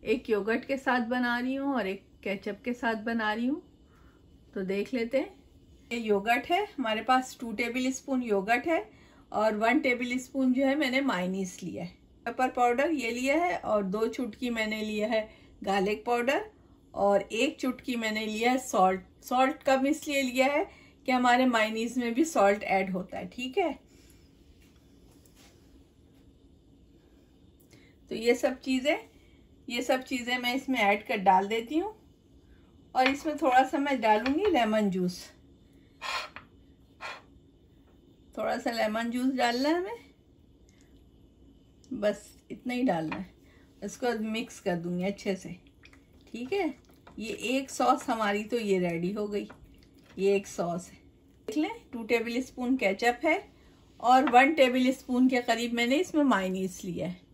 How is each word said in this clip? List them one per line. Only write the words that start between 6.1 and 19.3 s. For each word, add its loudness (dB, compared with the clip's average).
है 0
हमारे -4
पास, 0
टू -8
टेबल -2
स्पून -4
yogurt 0
है 2
और 2
वन 2
टेबल -2
स्पून 0
जो 2
है 4
मैंने 0
mayonnaise -2
लिया -8
है, -14
Pepper 0
powder 2
ये -2
लिया 0
है 0
और 0
दो 0
चुटकी -6
मैंने -4
लिया -2
है 0
garlic 0
powder 0
और 4
एक -2
चुटकी -4
मैंने -2
लिया 0
है 2
सॉल्ट। 2
Salt 0